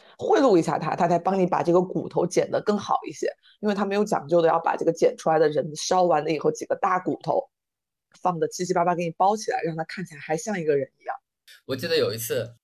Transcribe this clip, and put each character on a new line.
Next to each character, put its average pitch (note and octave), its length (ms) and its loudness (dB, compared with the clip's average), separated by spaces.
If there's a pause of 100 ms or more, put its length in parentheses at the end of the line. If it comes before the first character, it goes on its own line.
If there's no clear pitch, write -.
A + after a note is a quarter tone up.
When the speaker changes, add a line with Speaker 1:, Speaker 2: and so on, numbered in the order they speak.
(180)
Speaker 1:
贿 - 220 2
赂 B3 180 6
一 E3 40 4
下 D#3 160 -2
他， D#3+ 180 -4
他 F3 120 2
才 E3+ 100 4
帮 F#3+ 200 0
你 F#3 80 2
把 D3+ 180 0
这 E3+ 100 2
个 F3+ 80 6
骨 F3+ 260 -4
头 - 180 -2
剪 F3 240 0
得 B2+ 120 -2
更 G#3 160 0
好 - 220 -2 (100)
一 - 20 -10
些， - 160 -8 (340)
因 G#3 60 -4
为 G#3 80 0
他 G3+ 80 -2
没 G3 120 -2
有 G#3 100 2
讲 F#3 220 -4
究 E3+ 140 4
的 E3 60 4
要 D#3+ 120 2
把 - 180 -2
这 - 80 -4
个 E3 80 2
剪 E3 240 2
出 - 120 -2
来 D#3 100 4
的 D#3 100 4
人 D3+ 260 -2
烧 F#3 280 2
完 D#3+ 200 4
了 D#3 80 -2
以 D3+ 60 0
后 D3 140 0
几 D#3+ 140 -6
个 - 100 -2
大 F#3 240 0
骨 D#3 240 -4
头 B2+ 260 -2 (720)
放 F3+ 180 0
得 D#3 100 0
七 - 160 -6
七 F3+ 80 0
八 F3 120 4
八 F3 80 4
给 E3+ 100 -4
你 E3 80 -4
包 G3 240 2
起 A3 160 -4
来， - 120 -2
让 E3 120 -2
他 D#3+ 100 -6
看 F3+ 200 -12
起 - 80 -14
来 D3 60 -18
还 D#3 180 -4
像 F#3 220 -6
一 E3 40 -6
个 D3+ 140 2
人 C3+ 120 -4 (100)
一 - 40 -20
样。 - 120 -10 (500)
Speaker 2:
我 C3 100 -6
记 - 120 -6
得 E3 100 0
有 A2 160 0
一 A2+ 40 -8
次 A#2 460 -6